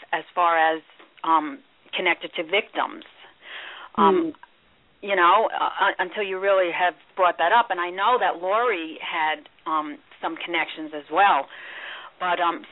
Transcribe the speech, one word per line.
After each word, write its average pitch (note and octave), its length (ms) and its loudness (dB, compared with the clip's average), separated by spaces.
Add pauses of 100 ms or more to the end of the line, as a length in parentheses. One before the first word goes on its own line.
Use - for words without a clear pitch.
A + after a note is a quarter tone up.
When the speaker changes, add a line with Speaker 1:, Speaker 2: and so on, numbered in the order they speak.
(120)
Speaker 1:
as D#3+ 120 -4 (100)
far E3+ 220 2
as, D#3+ 240 2 (440)
um, D#3 340 2 (360)
connected F3 420 -2
to E3+ 80 -4
victims. - 600 -4 (920)
Um, E3 360 4
Speaker 2:
Mm. - 20 -20 (680)
Speaker 1:
you G3+ 140 0
know, F#3 360 6
uh, - 120 -2 (160)
uh, F#3+ 180 2
until F#3 240 -4
you F#3+ 160 -4
really F#3+ 340 2
have F3 220 0 (220)
brought F3 220 2
that E3+ 140 2
up. A#3 180 4
And F3+ 100 -4
I F3 100 -4
know G#3 280 2
that E3+ 220 -2
Lori F#3 600 -2
had, D#3 460 -4 (180)
um, D3+ 320 -4 (220)
some E3 160 -6
connections D#3 580 -6
as D3 160 -12
well. E3+ 380 4 (680)
But, F3 220 -2
um, E3+ 320 -2